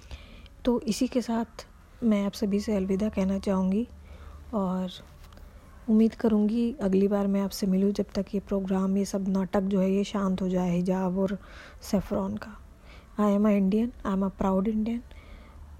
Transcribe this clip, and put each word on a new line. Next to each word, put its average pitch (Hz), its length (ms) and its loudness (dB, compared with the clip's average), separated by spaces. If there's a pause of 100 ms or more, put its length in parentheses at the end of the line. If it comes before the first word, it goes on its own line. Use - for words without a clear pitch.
(640)
तो 247 160 2
इसी 247 260 0
के 240 140 0
साथ 226 460 -4 (360)
मैं 208 220 2
आप 196 80 -2
सभी 202 260 0
से 208 160 -2
अलविदा 190 340 0
कहना 196 300 0
चाहूँगी, 196 480 2 (640)
और 185 380 -2 (1000)
उम्मीद 220 260 6
करूँगी 220 580 2
अगली 196 340 2
बार 202 200 2
मैं 196 140 2
आपसे 196 260 -2
मिलूँ, 190 240 4
जब 202 140 -2 (100)
तक 196 180 0
ये 202 60 0
प्रोग्राम, 190 580 0
ये 202 80 2
सब 196 220 -2
नाटक 190 340 0
जो 190 180 2
है, 190 120 4
ये 202 120 2
शांत 196 380 -2
हो 185 80 0
जाए 180 260 2
हिजाब 185 420 0
और 196 220 0 (420)
सेफ्रॉन 202 560 -2
का। 214 200 -12 (640)
I 208 180 4
am 202 40 4
a 208 200 4
Indian, 214 440 0
I 196 100 0
am 190 80 0
a 190 80 -2 (100)
proud 190 220 2
Indian। 220 360 -2 (800)